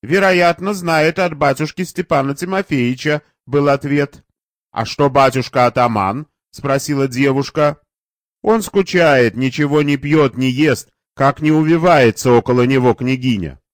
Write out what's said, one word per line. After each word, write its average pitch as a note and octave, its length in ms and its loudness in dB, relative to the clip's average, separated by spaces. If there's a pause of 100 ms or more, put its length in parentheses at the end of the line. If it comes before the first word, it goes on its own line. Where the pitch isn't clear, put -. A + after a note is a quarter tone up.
"Вероятно, F3+ 720 0
знает E3 460 -2
от F3 180 -2
батюшки D3 460 -2
Степана C#3 520 -4
Тимофеевича", D3+ 840 -4 (240)
был C#3+ 240 0
ответ. C#3+ 540 -2 (480)
"А A2+ 140 -6
что C#3+ 260 -2
батюшка-атаман?" B2 1120 0 (240)
спросила C#3 580 -4
девушка. C#3 720 -2 (640)
"Он A3 220 0
скучает, D#3 720 2
ничего C#3+ 480 0
не C#3+ 140 0
пьет, C#3+ 400 0
не C3 120 0
ест, C3+ 400 -2 (240)
как C#3 280 0
не D#3 100 2
увивается D#3 800 2
около B2 340 2
него B2+ 300 2
княгиня". B2 640 -4 (140)